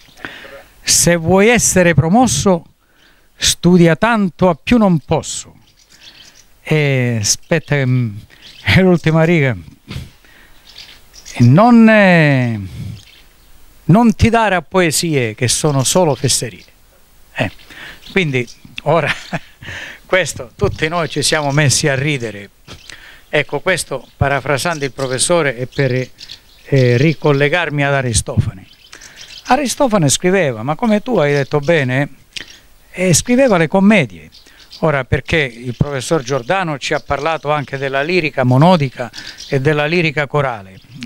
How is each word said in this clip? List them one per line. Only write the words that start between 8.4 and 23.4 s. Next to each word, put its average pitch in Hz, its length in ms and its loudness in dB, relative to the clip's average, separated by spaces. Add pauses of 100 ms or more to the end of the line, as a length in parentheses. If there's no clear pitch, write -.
è - 200 2
l'ultima 165 420 2
riga. 143 320 2 (1800)
"Non, 220 500 6
eh, 151 720 2 (1200)
non 220 300 4
ti - 140 2
dare 220 260 0
a 175 80 -2
poesie 147 720 -2
che 120 140 -2
sono 139 340 0
solo 160 320 2
fesserie." 113 500 -4 (680)
Eh, 107 180 -4 (600)
quindi 135 340 0 (360)
ora 147 300 0 (460)
<laughs> - 460 -16
questo, 143 500 -4
tutti 180 340 -4
noi 165 200 -4
ci 147 140 -4
siamo 151 280 0
messi 147 380 0
a 139 60 0
ridere. 117 560 -6 (800)
Ecco, 147 300 -4